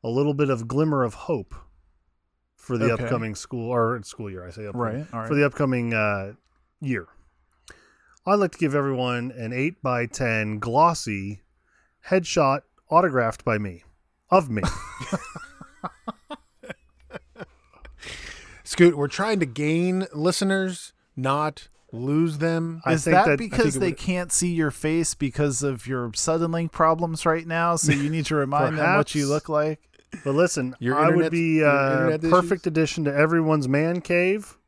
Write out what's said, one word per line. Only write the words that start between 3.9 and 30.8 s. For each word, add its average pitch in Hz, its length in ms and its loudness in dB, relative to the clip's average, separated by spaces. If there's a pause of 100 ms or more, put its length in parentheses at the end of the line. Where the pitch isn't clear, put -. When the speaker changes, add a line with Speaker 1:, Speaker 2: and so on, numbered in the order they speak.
Speaker 1:
school 107 260 -12
year, 90 160 -14
I 92 40 -16
say 107 160 -14
upcoming, 113 320 -4
Speaker 2:
Right, 151 140 -10
all 117 80 -8
right. 113 80 -8
Speaker 1:
for 147 60 0
the 143 120 4
upcoming, 127 480 0
uh, 104 400 0 (460)
year. 123 280 -6 (1160)
I'd 190 80 4
like 202 180 2
to - 60 -20
give 143 160 0
everyone 127 580 -2
an 117 200 -8
eight-by-ten 120 1040 -2
glossy 113 840 0 (680)
headshot 160 520 2 (300)
autographed 131 540 2
by 117 140 0
me, 95 240 -8 (480)
of 175 200 4
me. 107 160 -2
<laughs> - 60 -2 (4000)
Speaker 3:
Scoot, 175 320 6
we're 143 120 -2
trying 202 320 -2
to 165 60 0
gain 165 680 -2
listeners, 185 800 -2 (240)
not 143 520 -4 (240)
lose 147 460 0
them. 165 460 -2
Speaker 1:
I - 80 2
Speaker 2:
Is 160 120 0
Speaker 1:
think 165 120 4
Speaker 2:
that 196 100 6
Speaker 1:
that 147 120 4
Speaker 2:
because 117 220 -4
Speaker 3:
I - 40 6
think 135 120 2
it - 40 -2
Speaker 2:
they 190 80 2
Speaker 3:
would 160 100 -2
Speaker 2:
can't 180 340 -4
see 175 200 0
your 160 180 0
face 160 440 -2
because 139 500 -2
of 131 240 -4
your 123 220 -4
Suddenlink 165 600 -2
problems 160 560 0
right 165 200 0
now, 170 300 0
so 151 160 0
you 143 160 0
need 156 180 -2
to 156 100 -2
remind 147 420 0
them 170 180 2
what - 180 0
you 151 80 0
Speaker 1:
Perhaps. 139 80 0
Speaker 2:
look 151 180 -2
like? 151 320 -2 (440)
Speaker 1:
But 139 100 0
listen, 143 440 2
Speaker 3:
Your 127 180 0